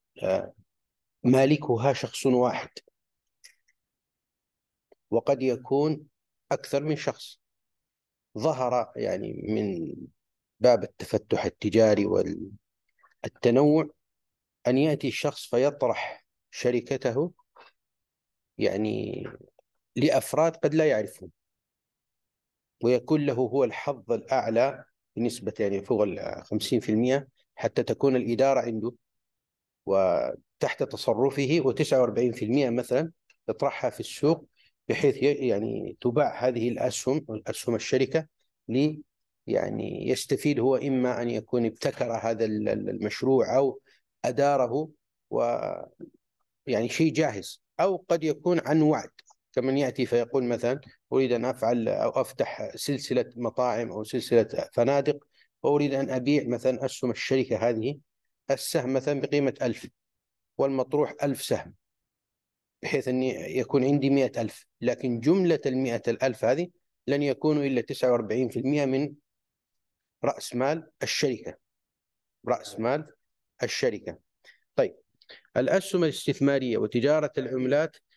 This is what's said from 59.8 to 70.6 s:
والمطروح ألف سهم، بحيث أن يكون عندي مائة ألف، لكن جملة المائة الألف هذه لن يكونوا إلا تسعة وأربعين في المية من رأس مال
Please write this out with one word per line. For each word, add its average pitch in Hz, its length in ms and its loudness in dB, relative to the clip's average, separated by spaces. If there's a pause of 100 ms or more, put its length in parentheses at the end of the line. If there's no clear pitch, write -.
والمطروح 135 640 0
ألف 143 200 -2
سهم، - 320 -4 (1080)
بحيث 131 260 -2
أن 127 140 0
يكون 131 640 -2
عندي 143 260 2
مائة 135 300 0
ألف، - 260 -8 (140)
لكن 120 400 -2
جملة 165 460 2
المائة 127 420 -2
الألف 117 360 0
هذه 147 240 2 (380)
لن 143 160 0
يكونوا 147 420 0
إلا 135 160 0
تسعة 127 320 0
وأربعين 117 360 0
في 117 100 -6
المية 139 260 0
من 135 300 0 (1080)
رأس - 300 -2
مال 139 360 -2 (120)